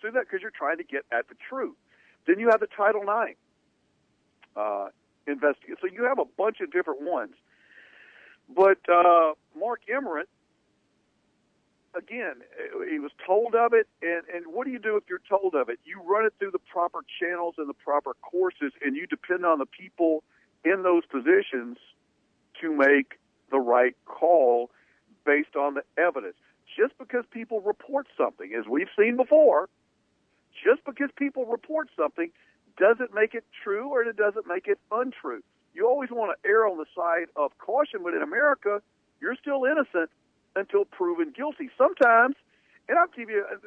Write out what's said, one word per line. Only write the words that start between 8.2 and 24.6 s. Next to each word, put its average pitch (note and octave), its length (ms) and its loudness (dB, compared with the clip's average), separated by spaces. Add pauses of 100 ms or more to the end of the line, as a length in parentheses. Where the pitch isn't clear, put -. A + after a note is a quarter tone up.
But, F#3+ 260 4
uh, E3+ 460 6 (220)
Mark A#3+ 340 -6
Emmert, G#3+ 400 -6 (1700)
again, F3+ 480 -10 (440)
he D3+ 120 -6
was C#3+ 120 -10 (140)
told A3 300 2
of A#3 180 4
it, A3 140 6 (160)
and, E3+ 260 -2
and F3 240 -10
what A#3+ 140 -4
do C4 40 -6
you B3 80 -8 (100)
do G#3+ 60 0
if - 140 -2
you're F3+ 180 -8
told G3 280 0
of B2+ 140 2
it? A#2+ 140 -8
You F3+ 200 -20
run G#3 220 2
it G#3+ 120 0
through G3 140 -6
the F3+ 80 -4
proper F3 420 -4 (180)
channels F3 380 -4
and D3+ 100 -8
the C#3+ 60 -10
proper C#3+ 480 -2
courses, F3 520 -2 (100)
and C#3 120 -2
you F3 120 -8
depend F3+ 360 -4
on E3 140 4
the C3+ 80 -4
people E3 580 -2 (400)
in F#3 200 0
those F3 240 4
positions C3 720 -2 (800)
to E3 100 -4
make C#3 480 4 (300)
the C3+ 100 2
right B2 360 2 (100)
call B2+ 640 2 (560)